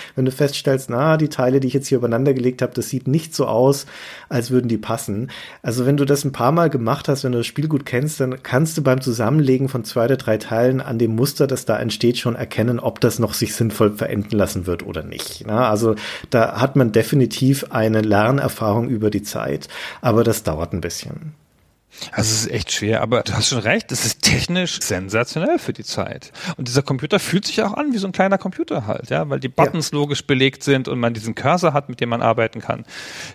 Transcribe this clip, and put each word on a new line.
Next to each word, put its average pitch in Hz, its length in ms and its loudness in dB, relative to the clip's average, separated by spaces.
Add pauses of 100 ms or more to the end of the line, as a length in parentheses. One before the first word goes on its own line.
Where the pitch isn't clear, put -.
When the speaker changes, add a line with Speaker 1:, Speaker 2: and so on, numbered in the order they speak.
(160)
Speaker 1:
wenn 131 100 2
du 131 60 2
feststellst, 135 580 0
na, 147 280 2
die 151 120 0
Teile, 131 300 2
die 131 80 2
ich 123 80 0
jetzt 135 140 -2
hier 131 100 4
übereinander 120 340 2
gelegt 127 300 0
habe, 123 100 -2
das - 160 -4
sieht - 180 -4
nicht 151 280 0
so 139 100 0
aus, 135 400 4 (420)
als 123 280 0
würden 123 140 2
die 113 80 2
passen. 113 540 -4 (320)
Also 127 220 -2
wenn 143 120 4
du 143 80 2
das 139 180 2
ein 139 80 -2
paar 127 220 2
Mal 165 160 4
gemacht 135 400 0
hast, 135 160 0
wenn 123 80 0
du 120 60 0
das 117 80 -2
Spiel 147 200 -4
gut 143 180 0
kennst, 143 360 -2
dann 127 200 -2
kannst 160 360 0
du 160 60 0
beim 131 180 4
Zusammenlegen 131 640 2
von 127 160 -4
zwei 117 220 0
oder 131 100 2
drei 117 220 0
Teilen 120 420 2
an 127 180 -4
dem 113 160 2
Muster, 139 320 2
das 131 200 -2
da 107 120 0
entsteht, 120 420 0
schon 120 160 -2
erkennen, 117 440 0
ob - 220 -4
das 117 180 2
noch 110 140 0
sich - 200 -2
sinnvoll 107 440 2
verenden 107 400 -2
lassen 92 280 0
wird 87 200 -4
oder 78 180 -8
nicht. - 420 -12
Na, 113 240 2
also 110 260 4 (340)
da 117 320 2
hat 135 160 2
man 120 160 4
definitiv 131 800 2
eine 110 300 2
Lernerfahrung 110 840 2
über 107 220 0
die 101 140 0
Zeit, 67 440 -4 (320)
aber 117 240 4
das 113 200 2
dauert 80 280 -4
ein 95 80 -4
bisschen. - 540 -8 (760)
Speaker 2:
Also 107 220 0
es 107 80 0
ist - 100 -4
echt - 220 -4
schwer, 107 280 0
aber 113 200 2
du - 100 -6
hast 101 160 0
schon 127 120 0
recht, 131 300 0
es - 160 -4
ist - 160 -4
technisch - 600 0
sensationell 113 800 0
für - 120 -4
die - 140 -14
Zeit. - 480 -8 (240)
Und 123 100 -6
dieser 123 140 2
Computer 143 380 0
fühlt - 260 -2
sich - 180 -2
auch 202 100 -2
an 285 200 -2
wie 233 40 0
so 196 80 -2
ein 190 60 -4
kleiner 196 260 4
Computer 185 480 -4
halt, 107 240 -6
ja, 151 200 -2
weil 135 100 -2
die 131 80 -4
Buttons 147 440 -2
Speaker 1:
Ja. 147 80 -2
Speaker 2:
logisch 147 280 -2
belegt 131 340 2
sind 135 280 0
und 127 100 -2
man 117 140 0
diesen 110 220 -6
Cursor 170 360 2
hat, 139 160 -2
mit 120 140 -12
dem 120 80 -2
man 117 120 -2
arbeiten 113 380 2
kann. - 240 -6 (520)